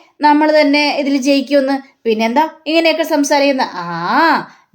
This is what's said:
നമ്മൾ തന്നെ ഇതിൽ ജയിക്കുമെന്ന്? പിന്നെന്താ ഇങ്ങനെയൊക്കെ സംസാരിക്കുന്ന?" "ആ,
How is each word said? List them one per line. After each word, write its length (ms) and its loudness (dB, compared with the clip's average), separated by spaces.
നമ്മൾ 300 4
തന്നെ 360 0
ഇതിൽ 200 -2
ജയിക്കുമെന്ന്? 920 -2
പിന്നെന്താ 420 0
ഇങ്ങനെയൊക്കെ 360 0
സംസാരിക്കുന്ന?" 720 0
"ആ, 720 -2